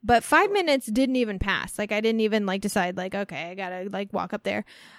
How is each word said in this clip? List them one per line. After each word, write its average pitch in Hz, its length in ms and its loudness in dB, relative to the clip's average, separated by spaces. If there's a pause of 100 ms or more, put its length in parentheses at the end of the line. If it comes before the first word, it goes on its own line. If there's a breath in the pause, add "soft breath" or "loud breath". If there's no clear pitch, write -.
But 233 180 6
five 381 300 4
minutes 320 340 2
didn't 254 300 2
even 214 240 0
pass. 196 400 -2
Like, 214 100 -4
I 214 100 0
didn't 226 200 2
even, 214 260 2
like, 190 140 -2
decide, 185 360 -2
like, 190 200 -6
"Okay, 170 340 -8
I 185 60 -12
gotta, 185 340 -8
like, 196 220 -6
walk 180 200 -4
up 208 120 -8
there," 202 200 -4 (340 loud breath)